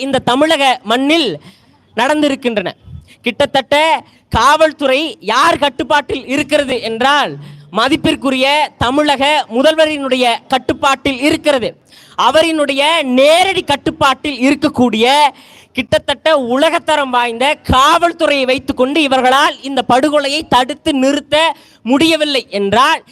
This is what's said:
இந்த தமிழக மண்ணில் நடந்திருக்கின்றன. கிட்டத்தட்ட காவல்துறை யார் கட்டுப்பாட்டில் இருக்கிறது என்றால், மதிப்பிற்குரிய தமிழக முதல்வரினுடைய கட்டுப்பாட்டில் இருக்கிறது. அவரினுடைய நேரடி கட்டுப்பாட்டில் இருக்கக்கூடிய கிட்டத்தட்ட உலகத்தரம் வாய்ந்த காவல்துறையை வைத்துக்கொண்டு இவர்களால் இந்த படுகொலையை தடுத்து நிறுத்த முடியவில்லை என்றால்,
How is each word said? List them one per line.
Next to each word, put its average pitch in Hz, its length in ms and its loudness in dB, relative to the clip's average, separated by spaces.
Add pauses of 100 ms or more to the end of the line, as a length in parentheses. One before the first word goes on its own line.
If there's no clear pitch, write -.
இந்த 269 260 -2
தமிழக 277 400 2 (200)
மண்ணில் 277 360 0 (720)
நடந்திருக்கின்றன. 262 720 -2 (540)
கிட்டத்தட்ட 269 500 -2 (600)
காவல்துறை 285 640 2 (300)
யார் 302 320 0
கட்டுப்பாட்டில் 285 720 -2
இருக்கிறது 285 440 -2 (120)
என்றால், 240 440 0 (460)
மதிப்பிற்குரிய 262 680 0 (380)
தமிழக 277 400 0 (320)
முதல்வரினுடைய 277 800 0 (180)
கட்டுப்பாட்டில் 269 760 -2
இருக்கிறது. 294 400 0 (580)
அவரினுடைய 285 580 0 (340)
நேரடி 339 440 2 (100)
கட்டுப்பாட்டில் 277 720 -2
இருக்கக்கூடிய 247 640 0 (680)
கிட்டத்தட்ட 294 520 -4 (260)
உலகத்தரம் 294 600 0
வாய்ந்த 240 300 -2 (240)
காவல்துறையை 302 800 2
வைத்துக்கொண்டு 262 580 -2
இவர்களால் 262 480 2 (140)
இந்த 262 120 -2 (100)
படுகொலையை 285 500 0 (140)
தடுத்து 262 360 0 (120)
நிறுத்த 285 340 0 (540)
முடியவில்லை 294 520 0 (160)
என்றால், 233 420 0 (120)